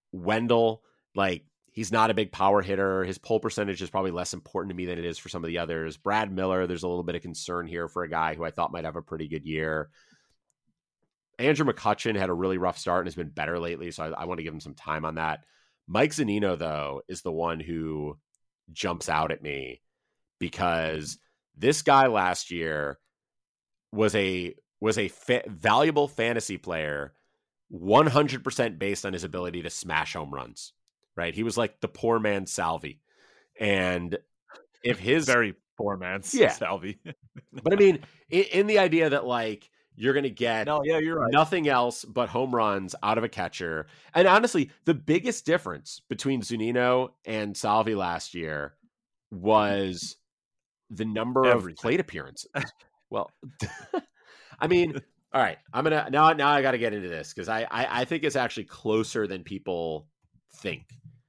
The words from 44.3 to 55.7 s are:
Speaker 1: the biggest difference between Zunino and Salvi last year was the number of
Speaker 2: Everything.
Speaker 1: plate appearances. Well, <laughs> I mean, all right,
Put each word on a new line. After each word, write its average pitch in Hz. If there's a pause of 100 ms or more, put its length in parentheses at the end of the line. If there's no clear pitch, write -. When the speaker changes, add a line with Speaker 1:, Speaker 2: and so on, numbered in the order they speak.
Speaker 1:
the 165
biggest 175
difference 95
between 131
Zunino 123 (160)
and 104
Salvi 110
last 87
year 76 (560)
was 101 (720)
the 110
number 113
of 123
Speaker 2:
Everything. 90
Speaker 1:
plate 139
appearances. 73 (600)
Well, 107 (640)
<laughs> -
I 156
mean, 175 (360)
all 135
right, 95 (140)